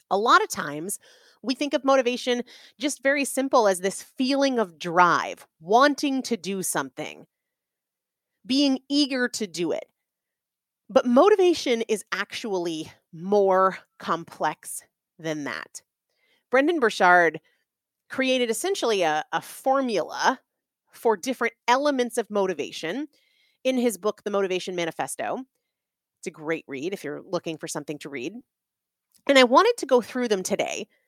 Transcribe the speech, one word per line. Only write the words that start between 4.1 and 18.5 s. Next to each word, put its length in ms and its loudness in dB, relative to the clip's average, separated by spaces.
of 200 -4
drive, 680 2
wanting 640 2
to 160 -4
do 240 -6
something, 640 -6
being 420 2
eager 400 0
to 180 -6
do 260 -4
it. 120 -6
But 180 0
motivation 760 4
is 280 -4
actually 800 -6
more 640 2
complex 840 -6
than 260 -6
that. 380 -10
Brendon 300 2
Burchard 600 4
created 420 0